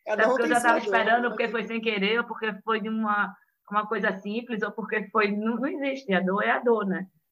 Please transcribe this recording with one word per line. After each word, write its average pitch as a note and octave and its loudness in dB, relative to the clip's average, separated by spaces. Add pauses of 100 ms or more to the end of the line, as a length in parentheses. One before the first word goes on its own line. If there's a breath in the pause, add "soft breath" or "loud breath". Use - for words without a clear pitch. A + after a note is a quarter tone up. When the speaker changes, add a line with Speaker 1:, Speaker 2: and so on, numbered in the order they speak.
Speaker 1:
Cada G#3+ 2
Speaker 2:
não A3 4
é B3 4
Speaker 1:
um - 4
Speaker 2:
porque A#3+ 0
Speaker 1:
tem A3+ 2
Speaker 2:
eu A#3+ 4
já A#3+ 4
tava D#4+ 4
Speaker 1:
sua - -4
dor, A#3 4
Speaker 2:
esperando, A3+ 4
Speaker 1:
né? A#3+ 0
Speaker 2:
porque A3+ -2
foi A3 -2
sem A3+ -4
querer, A3 0
ou A#3 -2
porque A3 -4 (120)
foi A3 0
de G#3+ -4
uma, G#3 0 (380 soft breath)
uma G#3 -2
coisa G#3+ 0
simples, G#3+ -6
ou G#3 -2
porque G#3+ -4
foi, G#3 2
não, G#3+ 0
não A#3+ -2
existe. C#4 -4
A F3+ 4
dor F#3+ 0
é A3+ 2
a C4 2
dor, A#3 2
né? F#3 -2 (240)